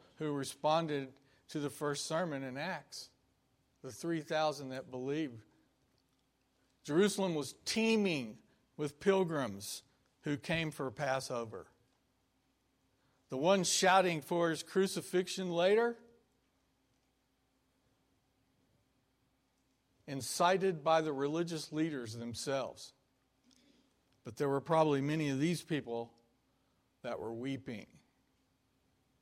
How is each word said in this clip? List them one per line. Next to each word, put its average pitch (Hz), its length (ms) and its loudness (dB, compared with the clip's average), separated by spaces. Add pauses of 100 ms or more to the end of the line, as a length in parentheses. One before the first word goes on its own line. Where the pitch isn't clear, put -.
(180)
who 151 140 -2
responded 147 800 0 (360)
to 156 120 -6
the 143 120 -2
first 143 340 -2
sermon 156 380 -2
in 131 140 -8
Acts, 156 520 -8 (720)
the 131 100 -10
three 165 300 -4
thousand 147 480 0
that 131 220 -10
believed. 127 500 -4 (1400)
Jerusalem 190 500 2
was 143 220 -4 (100)
teeming 196 720 2 (400)
with 151 220 -4
pilgrims 156 840 0 (400)
who 147 160 -2
came 160 320 -2
for 135 220 -6
Passover. 120 760 -4 (1600)
The 131 80 -4
one 180 260 4
shouting 185 580 6
for 170 300 2
his 151 100 -2
crucifixion 185 880 0
later, 214 460 4 (4000)
incited 170 760 0
by 160 180 6
the 156 100 -2
religious 156 600 -2
leaders 147 420 -2
themselves. 117 800 -6 (1300)
But 117 140 -14
there 147 100 0
were 139 140 0
probably 156 400 4
many 151 280 0
of 135 100 0
these 160 240 0
people 117 500 -6 (880)
that 117 180 -6
were 110 140 -6
weeping 123 540 -6 (1300)